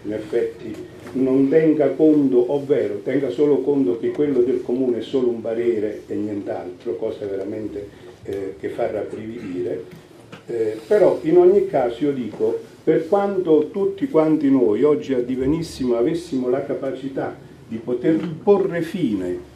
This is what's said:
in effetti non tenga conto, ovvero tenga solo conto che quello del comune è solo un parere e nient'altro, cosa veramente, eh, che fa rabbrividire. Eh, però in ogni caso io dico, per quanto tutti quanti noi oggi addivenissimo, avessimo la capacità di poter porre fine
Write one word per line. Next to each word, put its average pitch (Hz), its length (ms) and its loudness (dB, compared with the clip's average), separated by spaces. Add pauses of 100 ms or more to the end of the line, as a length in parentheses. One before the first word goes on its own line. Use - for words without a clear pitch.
in 104 100 -6
effetti - 600 -4 (400)
non 131 360 2
tenga 151 400 4
conto, 135 640 4
ovvero 131 500 0
tenga 139 260 0
solo 143 300 4
conto 135 400 0
che 120 120 -2
quello 139 300 0
del 123 220 2
comune 123 360 0
è - 20 -8
solo 127 280 0
un 113 120 -4
parere 113 680 -2
e 110 80 -6
nient'altro, 101 800 -6
cosa 107 300 -6
veramente, 101 600 -8 (360)
eh, 98 360 -8
che 104 100 -8
fa 117 200 -4
rabbrividire. 92 960 -8 (640)
Eh, 110 300 -2 (100)
però 185 360 4
in 170 140 4
ogni 190 300 6
caso 131 380 0
io 143 80 2
dico, 113 460 -2 (240)
per 160 240 2
quanto 185 640 2
tutti 196 360 -2
quanti 156 420 2
noi 120 340 4
oggi 143 300 2
addivenissimo, 131 840 -2
avessimo 147 520 -2
la 139 160 0
capacità 135 720 -6 (320)
di 113 100 -10
poter - 400 0 (260)
porre 185 380 2
fine 101 560 -4 (180)